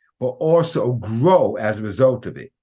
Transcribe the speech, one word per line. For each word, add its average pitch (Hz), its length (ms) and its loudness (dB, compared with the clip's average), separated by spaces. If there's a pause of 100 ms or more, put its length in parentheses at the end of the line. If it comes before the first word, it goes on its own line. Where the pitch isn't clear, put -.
(200)
but 127 80 -2
also 156 680 0
grow 117 640 2
as 107 240 -4
a - 20 -10
result 107 460 0
of 78 100 -12
it. 64 140 -18 (120)